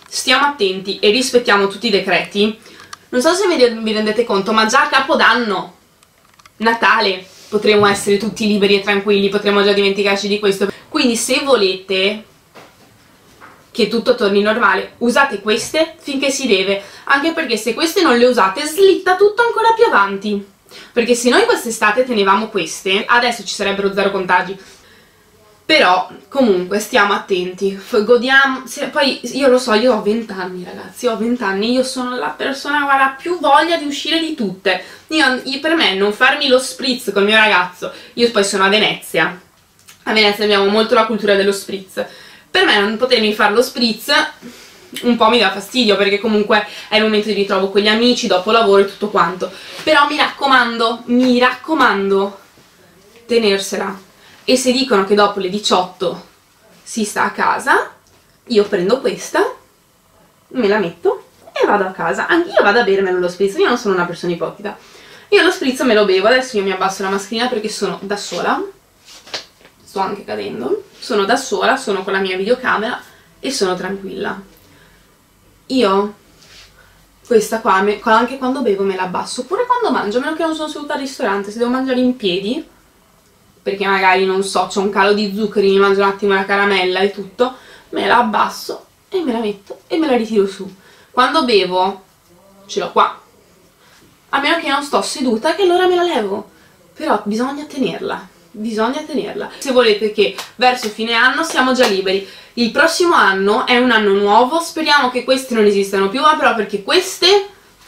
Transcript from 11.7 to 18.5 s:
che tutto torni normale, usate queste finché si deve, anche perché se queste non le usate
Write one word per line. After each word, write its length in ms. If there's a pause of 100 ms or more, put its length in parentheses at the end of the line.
che 160
tutto 280
torni 260
normale, 580
usate 420
queste 580
finché 320
si 160
deve, 340 (240)
anche 280
perché 220
se 180
queste 280
non 160
le 80
usate 400